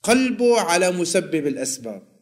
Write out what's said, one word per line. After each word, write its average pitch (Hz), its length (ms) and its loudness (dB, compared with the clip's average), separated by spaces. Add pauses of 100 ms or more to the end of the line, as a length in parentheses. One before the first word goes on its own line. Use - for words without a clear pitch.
قلبه 240 580 2
على 180 300 2
مسبب 165 560 -2
الأسباب. 120 560 -6 (200)